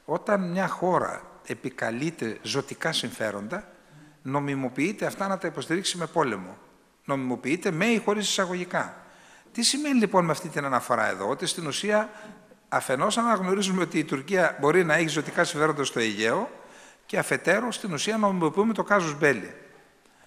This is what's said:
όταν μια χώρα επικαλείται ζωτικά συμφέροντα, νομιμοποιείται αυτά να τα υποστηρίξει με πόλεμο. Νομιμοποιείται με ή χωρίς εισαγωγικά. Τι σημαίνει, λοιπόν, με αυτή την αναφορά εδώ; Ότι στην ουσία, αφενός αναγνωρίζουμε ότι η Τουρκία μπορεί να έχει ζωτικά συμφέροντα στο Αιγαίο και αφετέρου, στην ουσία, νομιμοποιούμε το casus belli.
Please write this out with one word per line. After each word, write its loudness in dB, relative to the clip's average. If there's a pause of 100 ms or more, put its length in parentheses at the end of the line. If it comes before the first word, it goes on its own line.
όταν 0
μια 0
χώρα 0 (260)
επικαλείται -4
ζωτικά -4
συμφέροντα, -4 (500)
νομιμοποιείται -2
αυτά -4
να -2
τα -4
υποστηρίξει -4
με -4
πόλεμο. -2 (480)
Νομιμοποιείται -2
με 0
ή 2
χωρίς 0
εισαγωγικά. -2 (460)
Τι -2
σημαίνει, 2
λοιπόν, 4
με 2
αυτή -4
την -4
αναφορά 2
εδώ; -2
Ότι -4
στην -4
ουσία, 0 (600)
αφενός 0
αναγνωρίζουμε 2
ότι 0
η 2
Τουρκία 0
μπορεί 6
να 2
έχει 4
ζωτικά 0
συμφέροντα 2
στο -2
Αιγαίο 2 (540)
και -4
αφετέρου, 2
στην -6
ουσία, 0
νομιμοποιούμε 2
το -2
casus 2
belli. 4 (760)